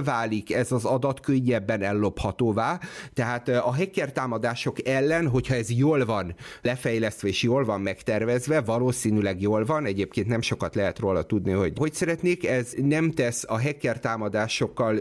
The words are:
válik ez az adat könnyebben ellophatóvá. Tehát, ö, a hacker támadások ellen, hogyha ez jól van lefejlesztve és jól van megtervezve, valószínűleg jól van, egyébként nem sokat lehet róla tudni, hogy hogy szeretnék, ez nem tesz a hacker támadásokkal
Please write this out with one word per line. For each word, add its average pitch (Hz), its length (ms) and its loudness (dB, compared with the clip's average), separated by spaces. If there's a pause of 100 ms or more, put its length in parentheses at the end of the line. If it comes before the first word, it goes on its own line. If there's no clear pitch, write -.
válik 113 480 -2
ez 120 200 0
az 117 120 0
adat 131 360 0
könnyebben 117 640 2
ellophatóvá. 104 1000 0 (340)
Tehát, 120 340 -2
ö, 123 80 2
a 120 200 2
hacker 180 360 -2
támadások 120 760 -2
ellen, 147 400 2
hogyha 127 260 2
ez 117 160 -2
jól 135 340 4
van 98 300 -2 (280)
lefejlesztve 113 640 0
és 95 140 0
jól 127 220 2
van 104 160 0
megtervezve, 113 800 0
valószínűleg 110 800 2
jól 107 240 2
van, 151 200 0
egyébként 98 420 -2
nem 117 140 0
sokat 98 340 -2
lehet 98 240 0
róla 92 240 2
tudni, 98 300 0
hogy 92 240 2
hogy 156 160 -2
szeretnék, 170 540 -2
ez 123 300 0
nem 151 340 2
tesz 123 380 0
a 113 140 0
hacker 135 380 -2
támadásokkal 110 1000 0